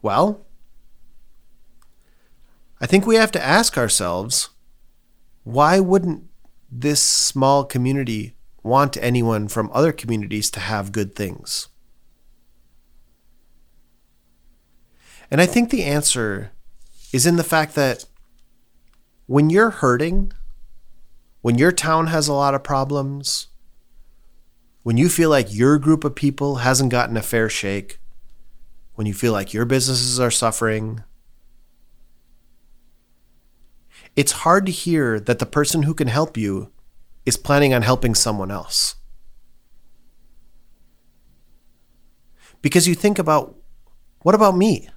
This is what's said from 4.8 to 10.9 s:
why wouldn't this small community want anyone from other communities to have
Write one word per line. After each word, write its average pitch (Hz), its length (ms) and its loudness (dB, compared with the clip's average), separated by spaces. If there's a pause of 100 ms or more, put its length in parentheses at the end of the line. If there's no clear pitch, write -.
why 151 380 2
wouldn't 180 480 0 (420)
this 143 320 0
small 139 640 2
community 123 640 -2 (300)
want 135 360 2
anyone 117 500 0
from 110 260 -4
other 151 180 2
communities 107 580 -4
to - 100 -10
have 98 320 -6